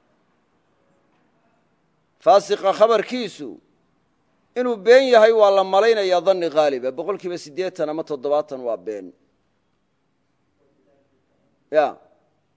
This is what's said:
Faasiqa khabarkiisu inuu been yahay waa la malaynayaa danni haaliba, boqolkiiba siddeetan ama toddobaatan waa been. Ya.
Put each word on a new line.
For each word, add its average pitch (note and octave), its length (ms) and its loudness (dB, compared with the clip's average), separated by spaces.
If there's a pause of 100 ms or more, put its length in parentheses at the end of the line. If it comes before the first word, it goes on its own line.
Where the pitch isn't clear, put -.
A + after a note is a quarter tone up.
(2250)
Faasiqa G3 460 2
khabarkiisu G#3 760 -2 (1080)
inuu B3 200 -4
been A#3 340 4
yahay A3+ 220 6
waa G#3+ 180 4
la G3 140 2
malaynayaa G3 560 0
danni F3 280 0
haaliba, C#3 440 -2
boqolkiiba E3+ 460 -8
siddeetan E3+ 520 -8
ama D#3 140 -8
toddobaatan C#3+ 580 -4
waa A#2 140 -6
been. F#2+ 300 -12 (2750)
Ya. D3 140 2 (720)